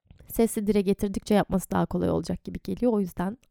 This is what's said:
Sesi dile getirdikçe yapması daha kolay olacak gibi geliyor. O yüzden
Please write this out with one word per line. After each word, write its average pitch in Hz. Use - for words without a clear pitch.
Sesi 220
dile 208
getirdikçe 202
yapması 190
daha 170
kolay 180
olacak 165
gibi 175
geliyor. 226
O 208
yüzden 185